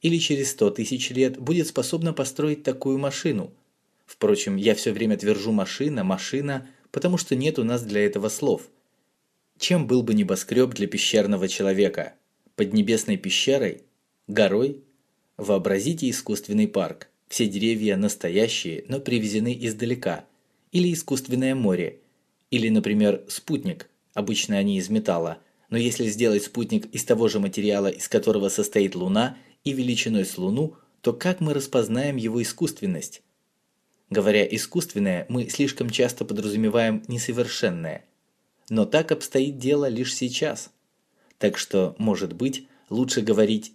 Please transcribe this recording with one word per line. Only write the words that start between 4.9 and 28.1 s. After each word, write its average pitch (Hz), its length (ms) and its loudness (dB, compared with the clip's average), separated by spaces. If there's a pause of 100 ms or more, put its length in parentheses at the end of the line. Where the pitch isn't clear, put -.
время 107 240 0
твержу 101 340 0
«машина, 110 540 -2
машина», 131 640 -4 (220)
потому 180 260 0
что - 200 -2
нет 147 220 0
у 120 60 0
нас 117 200 0
для 104 200 2
этого 104 240 0
слов. 113 400 -2 (920)
Чем 160 280 2
был 123 160 4
бы 113 100 2
небоскрёб 107 580 2
для 101 140 -2
пещерного 101 640 2
человека? 98 640 0 (400)
Поднебесной 107 640 2
пещерой? 104 640 0 (460)
Горой? 107 560 2 (520)
Вообразите 104 720 0
искусственный 107 600 0
парк. 87 400 -4 (180)
Все 117 220 0
деревья 107 480 0
настоящие, 95 880 -2
но 135 140 -6
привезены 117 600 0
издалека. 117 640 -4 (440)
Или 180 220 2
искусственное 131 640 -2
море. 92 420 0 (540)
Или, 113 160 2
например, 104 580 4
спутник. - 640 -6 (240)
Обычно 104 440 -2
они 101 200 2
из 92 120 -4
металла. 85 480 0 (320)
Но 113 60 -2
если 117 300 0
сделать 104 380 2
спутник 110 500 -2
из - 100 -4
того 117 220 4
же 104 140 2
материала, 98 480 0
из - 200 -6
которого 104 420 2